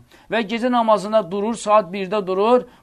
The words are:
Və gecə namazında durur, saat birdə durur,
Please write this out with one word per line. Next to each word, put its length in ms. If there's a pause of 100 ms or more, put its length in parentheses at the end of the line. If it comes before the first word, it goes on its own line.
(300)
Və 120
gecə 280
namazında 600
durur, 240
saat 380
birdə 340
durur, 400 (160)